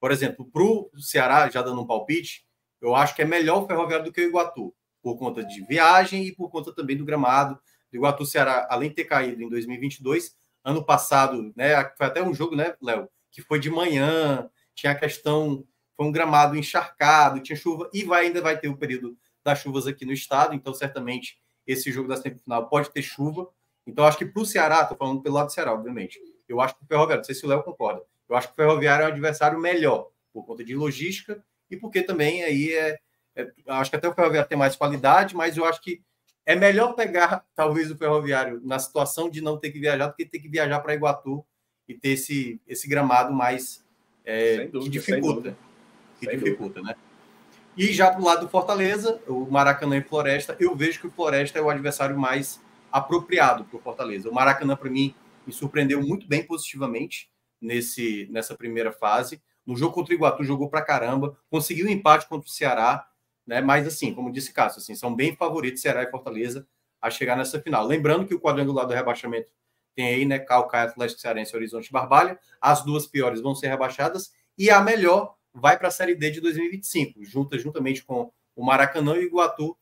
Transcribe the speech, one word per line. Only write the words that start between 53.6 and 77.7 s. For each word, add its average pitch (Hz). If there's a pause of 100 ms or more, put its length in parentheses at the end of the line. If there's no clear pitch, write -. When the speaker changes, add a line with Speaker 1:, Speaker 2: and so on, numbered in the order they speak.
Speaker 1:
pro 113
Fortaleza. 113
O 113
Maracanã, 135
pra 135
mim, 135 (320)
me 123
surpreendeu 143
muito 175
bem 151
positivamente 139 (320)
nesse, 117
nessa 110
primeira 113
fase. 156 (240)
No 123
jogo 151
contra 165
o -
Iguatu, 147
jogou 139
pra 123
caramba, 135 (140)
conseguiu 160
um 214
empate 156
contra 151
o -
Ceará, 127 (360)
né? 120
Mas, 143
assim, 139
como 123
disse 131
Cássio, 110
assim, -
são 120
bem 147
favoritos 151
Ceará 127
e 123
Fortaleza 120 (340)
a 117
chegar 123
nessa 131
final. 147
Lembrando 156
que 185
o 170
quadrangular 139
do 123
rebaixamento 117 (460)
tem 127
aí, 123
né, 139
Calcaia, 123
Atlético 117
Cearense, 110
Horizonte 113
e -
Barbalha. 139 (220)
As 143
duas 147
piores 123
vão 135
ser 139
rebaixadas 135 (240)
e 196
a 202
melhor 202 (200)
vai 135
pra 180
Série 175
D 151
de 156
dois 160
mil 170
e 170
vinte 196
e -
cinco, 131
junta, 131
juntamente 135